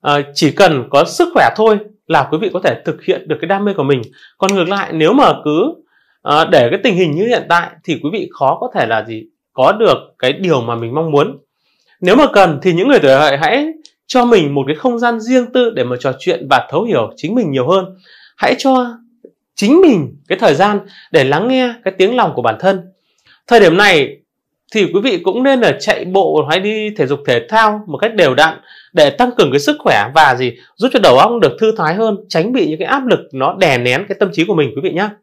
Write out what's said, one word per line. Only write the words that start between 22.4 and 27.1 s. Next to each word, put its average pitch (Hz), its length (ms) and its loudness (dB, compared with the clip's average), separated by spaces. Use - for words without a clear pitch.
bản 113 180 -2
thân. 190 220 0
Thời 233 120 6
điểm 175 180 6
này 170 400 2
thì 208 220 0
quý 202 100 2
vị 202 200 -2
cũng 196 200 -2
nên 269 180 2
là 190 180 2
chạy - 260 -4
bộ 156 440 0
hay 170 100 0
đi 214 380 -4
thể 139 100 -2
dục 139 200 -4